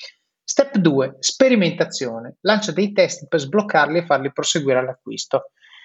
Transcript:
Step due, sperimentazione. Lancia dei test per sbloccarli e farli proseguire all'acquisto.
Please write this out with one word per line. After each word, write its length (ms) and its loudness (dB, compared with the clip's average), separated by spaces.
Step 360 0
due, 420 2
sperimentazione. 1200 0
Lancia 320 0
dei 200 0
test 360 0
per 100 0
sbloccarli 600 2
e 60 -2
farli 280 0
proseguire 480 0
all'acquisto. 720 -6